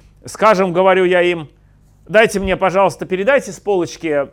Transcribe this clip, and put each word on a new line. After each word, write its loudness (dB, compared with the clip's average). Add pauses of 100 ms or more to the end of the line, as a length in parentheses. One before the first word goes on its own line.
(260)
Скажем, 0
говорю 2
я 2
им, -2 (580)
«Дайте 2
мне, -2
пожалуйста, 0
передайте -2
с -18
полочки, -4